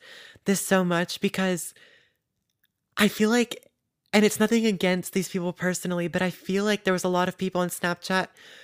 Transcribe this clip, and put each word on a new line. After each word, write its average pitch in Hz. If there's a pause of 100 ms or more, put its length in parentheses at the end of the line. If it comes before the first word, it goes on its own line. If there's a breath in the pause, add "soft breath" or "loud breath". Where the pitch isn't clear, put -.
(460 loud breath)
this 196
so 190
much 175
because 190 (1200 soft breath)
I 208
feel 214
like, 240 (420)
and 208
it's 208
nothing 226
against 185
these 190
people 180
personally, 175
but 175
I 185
feel 196
like 208
there 190
was 180
a 185
lot 180
of 180
people 180
on 180
Snapchat 180 (360 loud breath)